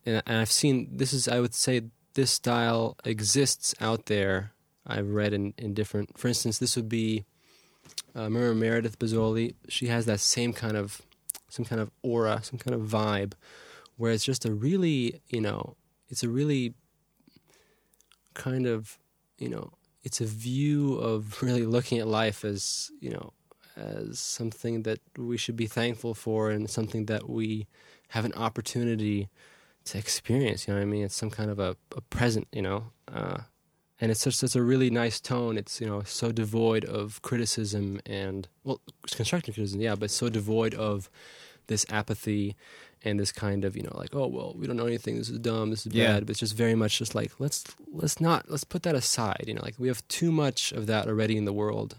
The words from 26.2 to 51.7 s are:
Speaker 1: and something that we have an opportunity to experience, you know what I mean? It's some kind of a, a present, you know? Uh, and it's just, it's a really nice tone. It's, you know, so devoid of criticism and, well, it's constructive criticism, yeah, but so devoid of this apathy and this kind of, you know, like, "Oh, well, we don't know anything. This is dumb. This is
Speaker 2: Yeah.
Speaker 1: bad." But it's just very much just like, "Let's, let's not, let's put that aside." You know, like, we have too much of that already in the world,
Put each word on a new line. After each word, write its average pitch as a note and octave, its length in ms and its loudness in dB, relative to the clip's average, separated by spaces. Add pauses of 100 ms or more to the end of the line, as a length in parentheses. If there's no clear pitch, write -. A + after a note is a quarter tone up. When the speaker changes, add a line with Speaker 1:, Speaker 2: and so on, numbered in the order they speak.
Speaker 1:
and G#2+ 180 -2
something A2 380 -2
that G#2+ 220 -2
we A2 380 -2 (420)
have A2+ 160 0
an A#2+ 100 -2
opportunity A2 920 0 (560)
to - 140 -6
experience, A#2 680 0
you G#2 80 0
know G2+ 60 2
what G2+ 60 0
I G#2 40 0
mean? G#2 140 0
It's F#2+ 100 -6
some G#2+ 160 -4
kind G#2+ 200 -4
of G2+ 80 -4
a, F#2 180 0 (200)
a - 40 -8
present, - 520 0
you A2 100 -4
know? G2+ 280 -2 (220)
Uh, F#2 260 -4 (600)
and A2+ 100 4
it's A2 140 0
just, - 180 0
it's C3 140 0
a B2 60 4
really B2+ 280 6
nice A#2 300 2
tone. A#2+ 380 -2
It's, - 220 -8
you A2+ 60 -4
know, G2+ 180 -2
so - 280 -2
devoid A2+ 520 2
of G#2 380 -6
criticism G#2 840 -2
and, G2 420 -6 (160)
well, C3 160 -4 (240)
it's - 100 -8
constructive A#2+ 400 -2
criticism, G2+ 260 -4
yeah, A2 160 0
but G2+ 140 -4
so - 180 0
devoid A2 460 2
of G#2 360 -2 (560)
this G#2+ 240 0
apathy G#2 640 -2 (480)
and G#2 160 0
this G2+ 120 0
kind G2+ 320 -2
of, G2 120 -2
you - 60 -6
know, - 120 -8
like, - 200 -8
"Oh, C#3 120 -2
well, B2+ 300 -6
we C#3+ 100 -6
don't A#2+ 100 -2
know A#2 100 0
anything. A#2 320 -2
This A#2 120 -4
is A#2 80 -6
dumb. A2+ 320 0
This A2 160 -4
is G#2+ 80 -4
Speaker 2:
Yeah. A2+ 200 6
Speaker 1:
bad." G2+ 120 2
But - 40 -2
it's - 100 -4
just G#2 160 -2
very A2+ 180 4
much A2 240 2
just A2+ 160 -4
like, - 240 -4
"Let's, - 260 -2 (280)
let's D#3+ 280 -2
not, E3 300 4
let's C#3+ 140 -4
put - 200 -4
that E3+ 100 4
aside." A#2 520 0
You A2 80 -4
know, A2 80 -4
like, - 160 -8
we B2+ 100 0
have B2 200 -2
too E3+ 240 2
much D3 400 2
of A#2 140 -4
that G#2+ 220 2
already A2 280 2
in G#2 80 2
the G2+ 80 0
world, G#2+ 460 -2